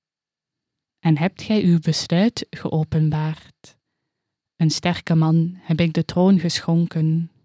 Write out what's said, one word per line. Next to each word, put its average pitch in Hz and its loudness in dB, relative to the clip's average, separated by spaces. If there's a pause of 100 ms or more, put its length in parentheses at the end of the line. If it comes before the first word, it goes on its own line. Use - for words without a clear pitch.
(1000)
En 160 2
hebt 170 -4
gij 214 0
uw 170 4
besluit 165 -2
geopenbaard. 156 -4 (800)
Een 160 0
sterke - -2
man 165 2
heb 165 -2
ik 170 0
de 165 0
troon 185 2
geschonken. 165 -2 (140)